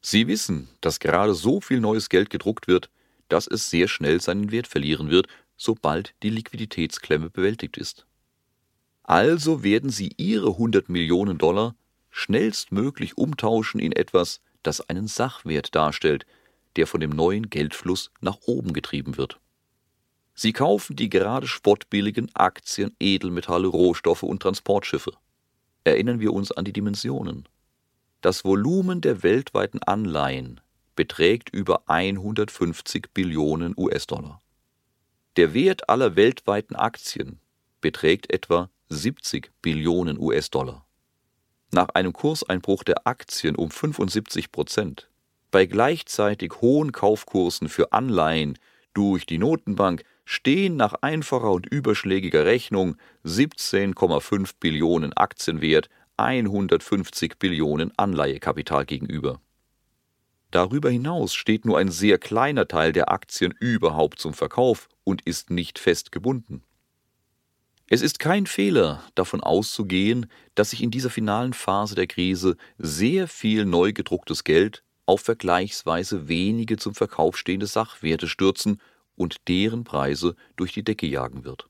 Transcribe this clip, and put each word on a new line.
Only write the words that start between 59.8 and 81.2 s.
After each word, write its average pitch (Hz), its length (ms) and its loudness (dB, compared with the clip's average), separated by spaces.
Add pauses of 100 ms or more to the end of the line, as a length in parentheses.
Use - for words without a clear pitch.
Darüber 123 400 2
hinaus 123 440 -2
steht 110 300 0
nur 104 140 4
ein 95 120 2
sehr 92 280 4
kleiner 127 500 0
Teil 80 240 2
der 85 180 2
Aktien - 480 -2
überhaupt 80 600 0
zum 78 160 -8
Verkauf 117 540 0 (160)
und 98 180 0
ist - 280 -6
nicht 87 280 -4
fest - 340 0
gebunden. 110 500 -6 (1300)
Es - 140 4
ist - 180 0
kein 190 260 2
Fehler, 120 560 2 (140)
davon - 240 -2
auszugehen, 101 840 0 (280)
dass 104 160 2
sich 117 100 -8
in 117 120 -2
dieser 127 180 -4
finalen 113 440 -2
Phase 101 420 -2
der 92 100 0
Krise 90 500 0 (220)
sehr 165 480 0
viel 107 380 0
neu 90 280 4
gedrucktes - 520 -4
Geld 92 400 2 (220)
auf 95 160 2
vergleichsweise 90 1080 -2
wenige 107 480 0
zum 101 180 -8
Verkauf 90 420 0
stehende 98 300 -4
Sachwerte 82 640 -4
stürzen 95 520 0 (360)
und - 320 -6
deren 107 340 0
Preise 73 540 -2 (180)
durch 90 180 -6
die 104 120 -8
Decke 107 220 -2
jagen 65 380 -6